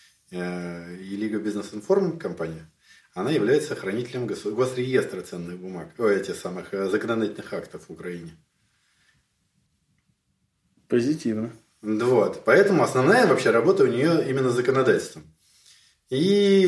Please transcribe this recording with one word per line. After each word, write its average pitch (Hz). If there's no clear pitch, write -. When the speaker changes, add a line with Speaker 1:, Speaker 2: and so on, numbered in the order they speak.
Speaker 1:
Э, 87
и 95
Лига 107
Бизнес 101
Информ 180
компания, 127
она 104
является 139
хранителем 120
гос-, 104
госреестра 127
ценных 87
бумаг, 92
о, 117
этих 95
самых, 90
э, 98
законодательных 110
актов -
в -
Украине. 85
Speaker 2:
Позитивно. 120
Speaker 1:
Вот. 110
Поэтому 190
основная 185
вообще 139
работа 160
у 127
неё 143
именно 131
с 117
законодательством. 123
И, 196